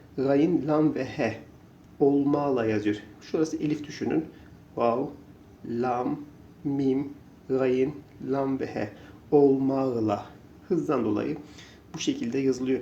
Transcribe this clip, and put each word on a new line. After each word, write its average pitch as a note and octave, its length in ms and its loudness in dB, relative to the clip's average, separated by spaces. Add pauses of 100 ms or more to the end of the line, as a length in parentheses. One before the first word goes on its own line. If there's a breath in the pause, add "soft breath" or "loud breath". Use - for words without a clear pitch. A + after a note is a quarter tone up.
(180 loud breath)
gayin, C#3 500 2
lam D3+ 280 2
ve B2+ 100 -4
he. A#2+ 320 -2 (600)
Olmağla C#3+ 680 2
yazıyor. G#2 300 0 (260)
Şurası D#3+ 360 -2
elif D3+ 260 -4
düşünün. - 420 -2 (500 loud breath)
Vav, A#2+ 320 0 (580)
lam, B2 540 -2 (440)
mim, C#3 500 0 (360)
gayin, C3 460 2 (360)
lam C3+ 280 -2
ve A#2 60 -6
he. A2+ 240 -4 (420 loud breath)
Olmağla. C3+ 960 4 (420)
Hızdan D3 380 0
dolayı B2+ 320 -2 (560 loud breath)
bu E3 60 -10
şekilde B2 380 -2
yazılıyor. C3 440 0